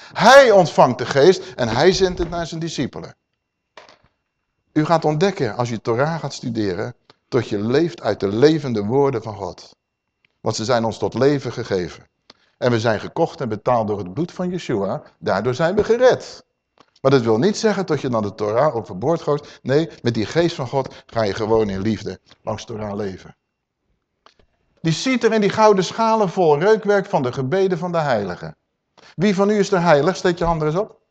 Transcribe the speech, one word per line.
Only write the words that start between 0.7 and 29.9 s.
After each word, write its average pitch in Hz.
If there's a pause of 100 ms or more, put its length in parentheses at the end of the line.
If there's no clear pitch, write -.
de 120
geest 170
en 123
hij 139
zendt 180
het 165
naar 170
zijn 160
discipelen. 123 (1600)
U 151
gaat 160
ontdekken, 156
als 120
je 117
Torah 143
gaat 143
studeren, 113 (340)
dat 120
je 107
leeft 139
uit 104
de 104
levende 127
woorden 131
van 110
God. 92 (640)
Want 110
ze 110
zijn 117
ons 107
tot 98
leven 131
gegeven. 95 (520)
En 123
we 113
zijn 107
gekocht -
en 131
betaald 110
door 101
het 92
bloed 165
van 180
Yeshua. 127 (160)
Daardoor 107
zijn 165
we 214
gered. - (560)
Maar 139
dat 139
wil 113
niet 196
zeggen 196
dat 147
je 143
dan 113
de 104
Torah 117
overboord 113
gooit. -
Nee, 151 (120)
met 117
die 107
geest 165
van 131
God 135 (120)
ga 113
je 98
gewoon 110
in 95
liefde 95 (220)
langs 107
Torah 107
leven. 98 (1400)
Die 165
citer 233
en 220
die 202
gouden 208
schalen 220
vol 160
reukwerk 202
van 165
de 123
gebeden 175
van 175
de 170
heiligen. 101 (580)
Wie 196
van 196
u 214
is 196
er 180
heilig? 165